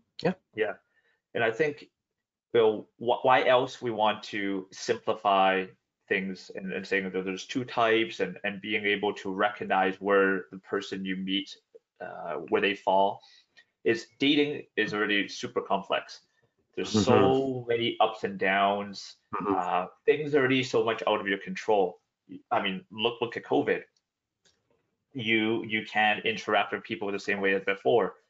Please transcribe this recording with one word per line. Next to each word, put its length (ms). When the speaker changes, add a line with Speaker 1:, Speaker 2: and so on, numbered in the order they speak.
Speaker 1:
Yeah. 120
Speaker 2:
Yeah. 200
And 80
I 80
think, 380
you 60
know, 260
wh-, 260
why 240
else 340
we 80
want 340
to 460
simplify 960
things 460
and, 180
and 140
saying 240
that 140
there's 220
two 180
types 560
and, 240
and 160
being 260
able 280
to 180
recognize 680
where 520
the 60
person 460
you 120
meet, 400
uh, 340
where 100
they 160
fall, 440
is 240
dating 420
is 180
already 320
super 340
complex. 600
There's 160
Speaker 1:
Mm-hmm. 120
Speaker 2:
so 640
many 340
ups 220
and 160
downs. 800
Speaker 1:
Mm-hmm. 220
Speaker 2:
Uh, 300
things 300
are 60
already 220
so 220
much 240
out 120
of 60
your 120
control. 640
I 120
mean, 300
look, 300
look 140
at 80
covid. 380
You, 520
you 200
can't 400
interact 460
with 120
people 260
the 80
same 220
way 140
as 100
before. 500